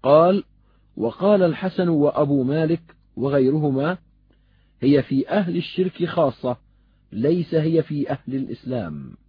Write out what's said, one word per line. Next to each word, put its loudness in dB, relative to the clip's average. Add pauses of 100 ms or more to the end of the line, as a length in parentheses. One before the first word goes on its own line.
قال: 4 (540)
"وقال 2
الحسن -2
وأبو 2
مالك -2 (340)
وغيرهما: 0 (840)
'هي 4
في -4
أهل -2
الشرك -4
خاصة، -2 (540)
ليس -2
هي 2
في -6
أهل -8
الإسلام.'" -8 (120)